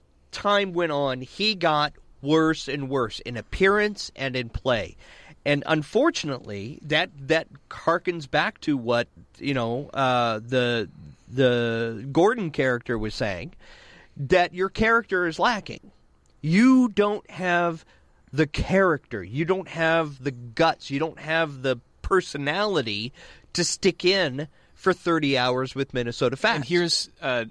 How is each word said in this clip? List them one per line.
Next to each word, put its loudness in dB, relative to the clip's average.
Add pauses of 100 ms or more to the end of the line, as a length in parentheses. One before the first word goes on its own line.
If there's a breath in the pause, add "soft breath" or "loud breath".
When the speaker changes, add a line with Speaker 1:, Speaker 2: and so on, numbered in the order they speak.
(320)
Speaker 1:
time 0
went 0
on, -2
he -2
got 2 (300)
worse 2
and -6
worse -2
in -10
appearance 0
and -4
in -4
play. -2 (480 loud breath)
And 0
unfortunately, -2
that, -2 (180)
that 2 (240)
harkens -2
back -2
to 0
what, 0 (320)
you -4
know, -2
uh, 2
the, 0 (440)
the 0
Gordon 4
character 0
was -4
saying, -6 (640 loud breath)
that 2
your -2
character 2
is -4
lacking. -2 (480)
You 6
don't 0
have 0 (480 soft breath)
the 2
character. 0
You -6
don't -2
have 0
the -4
guts. -2
You -4
don't -4
have -2
the 0 (260)
personality -2 (420 loud breath)
to 0
stick 0
in 0 (260 soft breath)
for 0
thirty 2
hours 0
with -4
Minnesota 0
Fats. 2
Speaker 2:
And -4
here's 0 (140)
a, -2